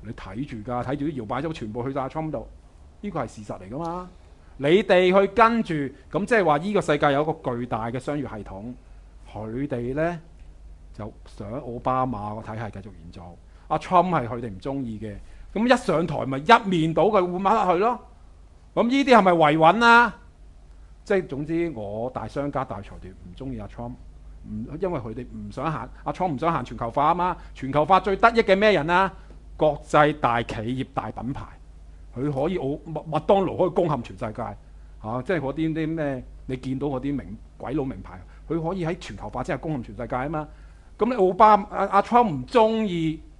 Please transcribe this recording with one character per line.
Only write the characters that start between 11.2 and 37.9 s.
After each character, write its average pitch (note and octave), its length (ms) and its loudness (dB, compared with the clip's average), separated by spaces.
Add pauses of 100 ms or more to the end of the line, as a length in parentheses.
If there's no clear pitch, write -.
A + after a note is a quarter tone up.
想 G2+ 240 -14 (100)
奧 B2 200 -10
巴 C3 260 2
馬 G#2+ 300 -6
個 A2+ 60 -10
體 A2 180 -10
系 A2 100 -8
繼 G2+ 80 -14 (100)
續 G2 40 -18
延 E2+ 200 -18
續， F#2 100 -16 (460)
阿 D#3+ 100 -2
Trump F3+ 320 2
係 C3+ 180 0
佢 A#2+ 140 -6
哋 B2 80 -8
唔 F#2 100 -12
鍾 C#3 220 -6
意 A2 200 -8
嘅， G#2 120 -10 (440)
噉 B3 160 6
一 - 20 4
上 F3 300 0
台 B2+ 200 -4
咪 C3+ 120 -4
一 A3 300 6
面 E3 260 2
倒 D#3 120 4
佢 F#3 260 2
換 F3+ 100 -4
返 G3 320 2
去 E3+ 60 2
咯。 A3+ 180 0 (760)
噉 F3 140 2
呢 C4+ 160 2
啲 B3 120 8
係 G#3+ 60 8
咪 F#3 100 6
維 D#3+ 240 6
穩 F3 280 6
啊？ A#3 300 8 (920)
即 G#3 100 0
係 F#3 120 2
總 C#3+ 200 -6
之， E3+ 280 -2
我 G#2+ 360 -6
大 A2+ 180 -8
商 C#3+ 240 -6
家、 C3+ 120 -4
大 - 160 -10
財 G2+ 100 -16 (100)
團 F#2 120 -16
唔 - 240 -20
鍾 C3+ 180 -10
意 A2+ 40 -10
阿 G#2 80 -10
Trump， A#2+ 260 -12 (560)
唔， G#2+ 180 -8 (140)
因 F#3 120 -2
為 D3 80 -4
佢 A2+ 140 -10
哋 A#2+ 120 -10
唔 G#2+ 240 -12
想 C3+ 220 -4
行， B2 160 -8 (160)
阿 D3 80 -6
Trump F#3 220 -2
唔 B2 40 -6
想 D#3+ 140 0
行 C#3 120 -2
全 A#2+ 140 -12
球 A#2 120 -4
化 C#3+ 180 2
吖 E3 60 4
嘛。 F3 220 -2 (180)
全 C3+ 180 -8
球 D3 120 4
化 F#3 140 6
最 F#3+ 180 0
得 A3+ 140 8
益 A#3 100 2
嘅 G3 160 6
咩 G#3+ 160 6
人 D#3 160 2
啊？ F3+ 240 4 (440)
國 D3 280 2
際 D3+ 340 6
大 A#2+ 240 2
企 - 120 -6
業、 B2 300 -4 (100)
大 A2 180 -4
品 A#2 200 -8
牌， G#2 120 -8 (720)
佢 B2 60 -4
可 C#3+ 260 -2
以 F3+ 100 -2
奧-， C#3 180 -4 (160)
麥-， D#3 160 -6
麥 D#3 120 0
當 G3 240 6
勞 A2+ 120 -2
可 F3+ 100 4
以 - 20 2
攻 F3 200 2
陷 C3+ 140 -2
全 F#2 160 -14
世 A#2+ 140 -6
界， A#2 100 -8 (580)
嚇， A#2+ 220 -6
即 F#3+ 120 -2
係 D#3+ 60 0
嗰 C3+ 120 -4
啲， D#3+ 220 -2
啲 D#3+ 200 -2
咩， C#3 300 -4 (220)
你 C3 100 -6
見 C3 220 -6
到 C#3+ 100 -2
嗰 C3 120 -2
啲 B2+ 40 -12 (120)
名-， G#2+ 220 -10 (180)
鬼 A2+ 180 -8
佬 D3 100 0
名 B2+ 180 -8